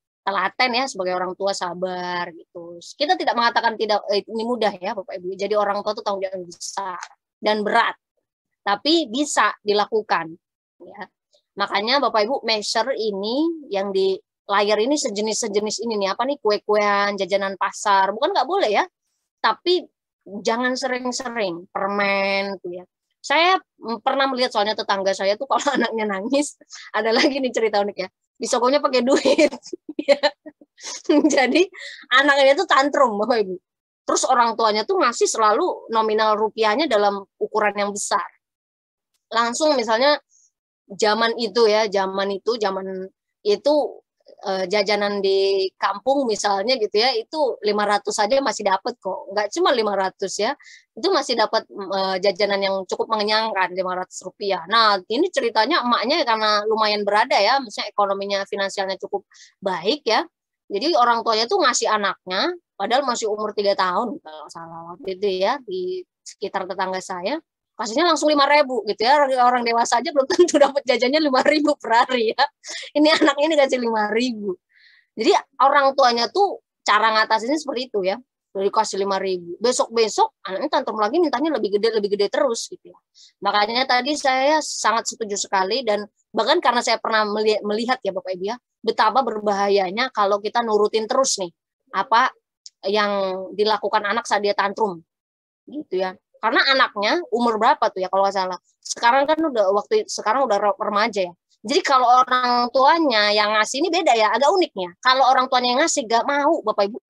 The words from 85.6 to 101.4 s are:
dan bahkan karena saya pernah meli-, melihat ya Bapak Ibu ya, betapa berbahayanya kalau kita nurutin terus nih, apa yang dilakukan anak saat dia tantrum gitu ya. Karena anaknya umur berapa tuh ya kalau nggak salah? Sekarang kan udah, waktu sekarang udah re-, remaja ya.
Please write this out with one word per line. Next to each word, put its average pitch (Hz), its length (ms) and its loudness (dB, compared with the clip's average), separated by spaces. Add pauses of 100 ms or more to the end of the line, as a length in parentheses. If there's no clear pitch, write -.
dan 208 200 0 (280)
bahkan 262 280 4
karena 240 200 2
saya 233 200 0
pernah 220 280 2
meli-, 214 360 2
melihat 240 360 -2
ya 190 120 -4
Bapak 185 240 -6
Ibu 185 160 -6
ya, 247 40 -10 (260)
betapa 220 420 2
berbahayanya 202 880 0
kalau 208 280 2
kita 214 200 -2
nurutin 214 480 0
terus 254 320 0
nih, 175 80 -6 (440)
apa 202 360 2 (540)
yang 196 640 -2 (100)
dilakukan 208 480 0
anak 208 240 -4
saat 208 160 0
dia 202 100 2
tantrum 196 480 -2 (640)
gitu 196 380 -6
ya. 185 100 -6 (300)
Karena 247 160 2 (160)
anaknya 240 560 0
umur 240 240 0
berapa 233 320 2
tuh 190 160 -4
ya 180 80 -6
kalau 196 160 2
nggak 196 80 -2
salah? 185 240 -4 (240)
Sekarang 254 400 2
kan 311 160 0
udah, 233 320 0
waktu 208 400 0
sekarang 220 320 0
udah 208 160 2
re-, 202 160 2
remaja 202 560 -2
ya. - 20 -20 (300)